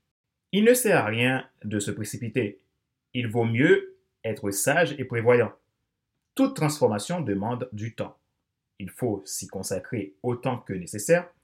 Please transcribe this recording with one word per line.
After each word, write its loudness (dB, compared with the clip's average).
Il 2
ne 8
sert 4
à -
rien 0
de -2
se -2
précipiter. -4
Il -4
vaut 0
mieux 4
être -4
sage 2
et -6
prévoyant. 4
Toute 2
transformation 0
demande -4
du -8
temps. -10
Il -10
faut -4
s'y -10
consacrer -8
autant -4
que -10
nécessaire -2